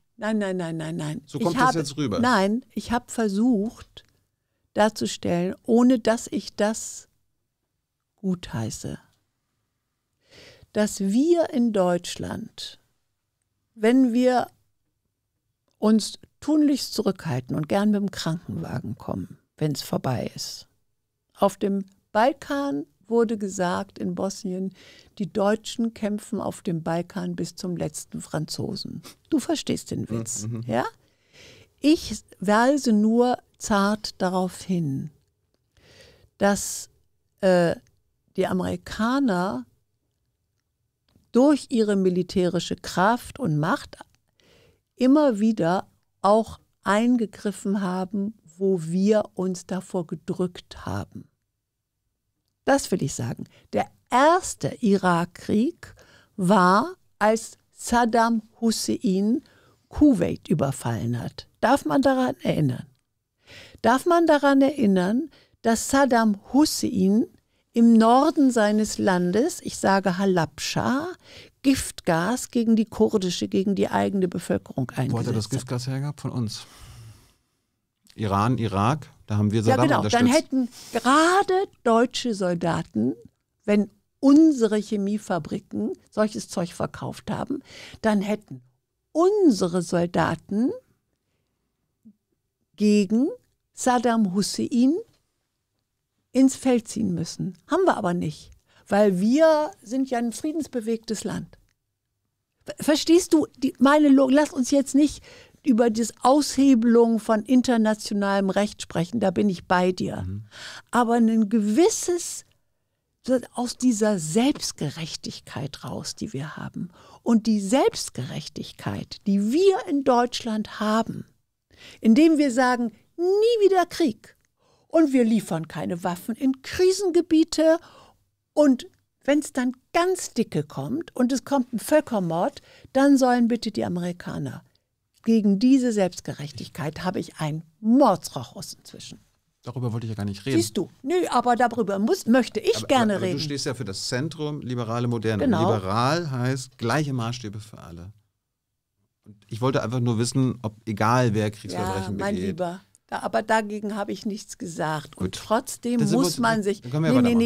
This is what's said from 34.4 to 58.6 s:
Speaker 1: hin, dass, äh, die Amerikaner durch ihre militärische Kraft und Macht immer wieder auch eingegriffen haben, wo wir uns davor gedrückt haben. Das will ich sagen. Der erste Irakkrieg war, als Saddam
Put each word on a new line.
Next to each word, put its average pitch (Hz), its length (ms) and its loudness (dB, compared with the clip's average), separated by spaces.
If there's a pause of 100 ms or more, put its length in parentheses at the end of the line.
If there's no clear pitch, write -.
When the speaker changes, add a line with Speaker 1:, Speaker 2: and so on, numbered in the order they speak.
Speaker 1:
hin, 151 500 -4 (1300)
dass, - 500 -2 (540)
äh, 180 340 4 (600)
die 185 100 -2
Amerikaner 202 1200 -2 (1700)
durch 269 360 4
ihre 208 280 0
militärische 180 800 0
Kraft - 600 -2
und 165 200 -2
Macht 180 400 -4 (960)
immer 262 420 4
wieder 202 480 0 (360)
auch 214 360 2 (240)
eingegriffen 208 1000 0
haben, 185 520 -4 (240)
wo 190 240 0
wir 190 520 0
uns 180 320 -6
davor 185 400 -6
gedrückt - 800 -8
haben. - 420 -10 (1400)
Das 269 260 2
will 185 120 -2
ich 135 120 -4
sagen. - 300 -8 (300)
Der - 120 -2 (240)
erste 302 720 2
Irakkrieg 196 1120 0 (420)
war, 196 600 4 (220)
als 220 400 0 (120)
Saddam 233 720 0 (180)